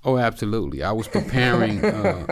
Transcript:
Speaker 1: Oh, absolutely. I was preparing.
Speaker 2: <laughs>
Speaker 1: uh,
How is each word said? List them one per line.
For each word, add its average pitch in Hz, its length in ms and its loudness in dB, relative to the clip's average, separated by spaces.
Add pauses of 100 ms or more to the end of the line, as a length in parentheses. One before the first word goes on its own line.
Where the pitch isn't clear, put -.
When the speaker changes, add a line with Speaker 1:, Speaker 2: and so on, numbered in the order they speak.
Speaker 1:
Oh, 131 140 2
absolutely. 107 640 -2
I 90 120 0
was 110 140 -4
preparing. 120 760 2
Speaker 2:
<laughs> - 0 -
Speaker 1:
uh, 107 460 0